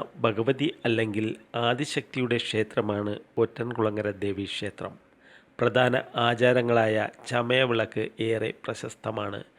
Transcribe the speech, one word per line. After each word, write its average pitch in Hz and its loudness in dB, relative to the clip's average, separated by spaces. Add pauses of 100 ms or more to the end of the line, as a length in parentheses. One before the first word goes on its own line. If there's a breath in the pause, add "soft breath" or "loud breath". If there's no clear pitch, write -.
(180)
ഭഗവതി 120 0 (160)
അല്ലെങ്കിൽ 110 0 (300)
ആദിശക്തിയുടെ 123 0
ക്ഷേത്രമാണ് 107 -2 (220)
കൊറ്റൻകുളങ്ങര 110 0 (140)
ദേവീക്ഷേത്രം. 98 -6 (640 soft breath)
പ്രധാന 123 4 (160)
ആചാരങ്ങളായ 120 4 (300)
ചമയവിളക്ക് 120 0 (160)
ഏറെ 110 -2 (120)
പ്രശസ്തമാണ്. 110 -6 (180)